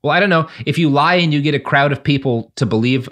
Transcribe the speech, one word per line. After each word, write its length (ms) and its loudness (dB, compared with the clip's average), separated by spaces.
Well, 80 -2
I 80 2
don't 120 2
know. 160 2
If 140 -2
you 100 2
lie 240 2
and 180 2
you 120 0
get 100 0
a 60 -2
crowd 320 0
of 120 -6
people 520 -2
to 100 -2
believe 460 0